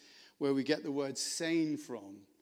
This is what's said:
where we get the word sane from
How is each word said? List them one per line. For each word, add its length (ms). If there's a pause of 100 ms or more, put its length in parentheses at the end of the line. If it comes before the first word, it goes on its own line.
(380)
where 140
we 120
get 180
the 80
word 260
sane 600
from 400 (260)